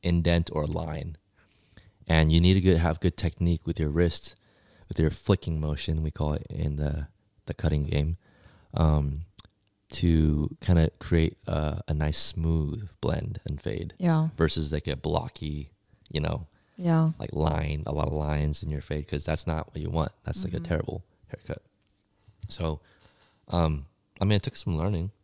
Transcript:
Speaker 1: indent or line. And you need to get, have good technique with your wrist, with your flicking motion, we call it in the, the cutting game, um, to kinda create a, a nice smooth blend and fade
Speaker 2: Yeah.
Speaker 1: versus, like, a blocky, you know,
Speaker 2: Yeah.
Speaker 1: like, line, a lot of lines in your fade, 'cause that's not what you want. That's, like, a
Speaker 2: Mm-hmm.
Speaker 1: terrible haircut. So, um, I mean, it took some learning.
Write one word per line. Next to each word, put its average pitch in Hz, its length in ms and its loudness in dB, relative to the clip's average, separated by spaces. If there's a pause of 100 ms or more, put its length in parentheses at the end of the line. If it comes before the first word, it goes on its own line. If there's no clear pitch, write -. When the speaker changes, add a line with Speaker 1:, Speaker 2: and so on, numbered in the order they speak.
Speaker 1:
indent 85 520 2
or 76 140 -2
line. 80 500 -6 (880)
And 80 240 6
you 82 80 8
need 90 140 8
to 95 80 6
get, 90 180 6
have 82 220 0
good 87 160 2
technique 85 480 0
with 82 140 -4
your 78 100 0
wrist, 82 460 0 (520)
with - 120 -8
your 78 120 4
flicking 82 480 0
motion, 76 440 -2
we 78 80 -2
call 76 220 -2
it - 160 -6
in 73 280 -2
the, 73 300 -2 (400)
the - 60 -6
cutting 73 320 0
game, 76 320 0 (560)
um, 76 520 2 (640)
to 78 600 4 (100)
kinda 82 380 4
create 80 480 0
a, 78 420 -2
a 76 60 0
nice 76 240 0
smooth 80 720 -2 (100)
blend - 460 -4
and - 160 -8
fade - 380 -6
Speaker 2:
Yeah. 160 360 2
Speaker 1:
versus, 78 380 0
like, 76 140 -4
a 71 80 -2
blocky, 76 760 -4 (420)
you 78 80 -4
know, 80 280 -4 (300)
Speaker 2:
Yeah. 165 420 2
Speaker 1:
like, - 140 -8
line, 78 520 0
a 73 60 -4
lot 76 160 0
of 78 60 -2
lines 76 500 -2
in 76 80 -6
your 73 100 -4
fade, 76 260 -6
'cause 73 160 -6
that's 80 220 -4
not 78 220 -4
what - 100 -14
you 80 140 -6
want. 80 200 -2 (120)
That's, 185 200 -6
like, 87 100 -6
a 85 40 -4
Speaker 2:
Mm-hmm. 82 80 -6
Speaker 1:
terrible 85 380 -4 (240)
haircut. - 340 -12 (880)
So, 80 320 -4 (680)
um, 78 360 2 (340)
I 98 60 0
mean, 104 120 4
it 98 60 0
took - 140 -8
some 87 200 -2
learning. 92 340 -2 (120)